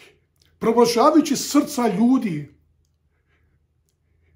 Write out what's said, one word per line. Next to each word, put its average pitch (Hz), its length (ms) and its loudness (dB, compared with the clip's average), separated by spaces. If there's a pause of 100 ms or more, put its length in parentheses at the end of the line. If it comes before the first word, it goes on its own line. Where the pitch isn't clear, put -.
(600)
preobražavajući 233 760 2
srca - 520 -2
ljudi. 202 680 -2 (1800)